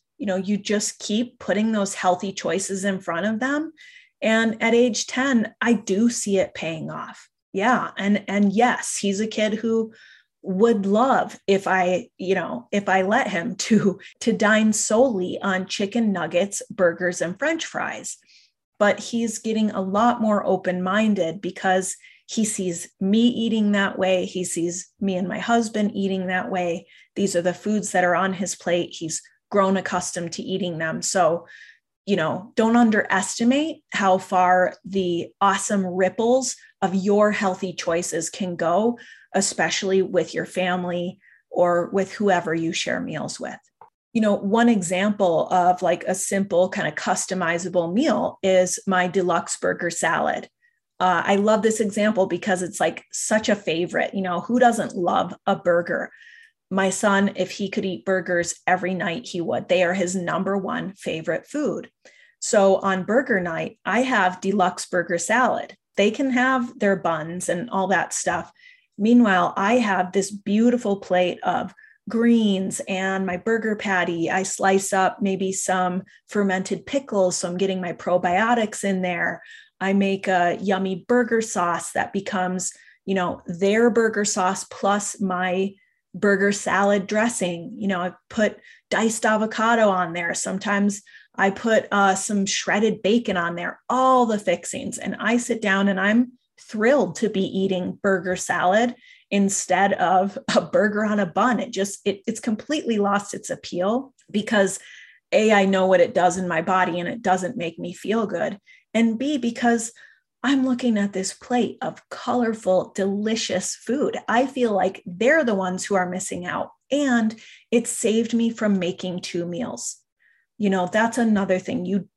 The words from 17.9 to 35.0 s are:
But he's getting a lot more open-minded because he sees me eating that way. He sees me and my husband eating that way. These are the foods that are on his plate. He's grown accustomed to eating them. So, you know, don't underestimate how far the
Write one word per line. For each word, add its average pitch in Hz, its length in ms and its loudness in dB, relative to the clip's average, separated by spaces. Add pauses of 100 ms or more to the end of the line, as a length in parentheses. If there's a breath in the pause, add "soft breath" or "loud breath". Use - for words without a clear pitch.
But 202 200 4
he's 233 400 -4
getting 220 320 0
a 190 100 -4
lot 220 400 2
more 214 240 2
open-minded 185 960 0
because 185 540 -2 (320 loud breath)
he 220 180 0
sees 180 440 -6 (100)
me 202 220 4
eating 226 500 0
that 202 260 0
way. 185 280 0
He 185 180 -6
sees 175 560 -6
me 196 160 -2
and 180 120 -2
my - 120 -6
husband 220 560 0
eating 190 320 -2
that 185 240 -4
way. 175 360 -4 (280 soft breath)
These 196 200 0
are 175 60 2
the 175 120 0
foods 208 400 -4
that 180 100 4
are 175 120 2
on 190 180 0
his 180 220 -6
plate. 175 360 -2
He's 160 300 -8 (280 soft breath)
grown 196 280 2
accustomed 180 560 -4
to - 100 -10
eating 175 340 -6
them. 160 240 -6
So, 170 460 0 (580 loud breath)
you 196 100 0
know, 170 400 -4
don't 226 200 4
underestimate 233 1080 2 (100)
how 190 260 4
far 180 580 4 (100)
the 180 440 -2 (120)